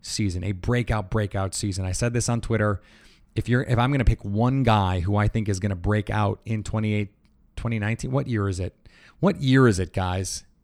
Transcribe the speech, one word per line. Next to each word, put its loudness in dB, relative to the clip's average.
season, -2
a -2
breakout, -2
breakout -2
season. -4
I -2
said -2
this 0
on 0
Twitter. 0
If -4
you're, 2
if 0
I'm 2
gonna 0
pick 2
one 0
guy 2
who 0
I 2
think -2
is -2
gonna -2
break -2
out 0
in -4
twenty-eight, -2
twenty -4
nineteen, -4
what -2
year -2
is -4
it? -6
What 2
year 6
is 2
it, -4
guys? -4